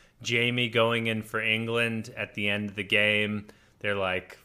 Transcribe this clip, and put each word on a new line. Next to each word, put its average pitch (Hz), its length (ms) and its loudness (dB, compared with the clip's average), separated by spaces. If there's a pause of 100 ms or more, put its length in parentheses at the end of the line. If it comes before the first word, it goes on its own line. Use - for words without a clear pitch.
(220)
Jamie 120 480 0
going 113 380 2
in 110 140 -2
for 110 200 -6
England 113 720 -2
at 107 180 -8
the 104 140 -2
end 104 220 -2
of 98 60 -14
the 104 80 -4
game. 104 640 2 (340)
They're 104 160 0
like, 92 500 -2